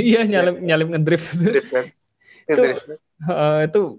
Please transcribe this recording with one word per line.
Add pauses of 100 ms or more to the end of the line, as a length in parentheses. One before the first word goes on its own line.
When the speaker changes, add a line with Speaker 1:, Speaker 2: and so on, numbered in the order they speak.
Speaker 1:
Iya,
nyalip,
Speaker 2:
Iya.
Speaker 1:
nyalip
ngedrift.
Speaker 2:
Ngedrift
kan? (640)
Speaker 1:
Itu,
Speaker 2:
Ngedrift
kan? (300)
Speaker 1:
eh,
itu (180)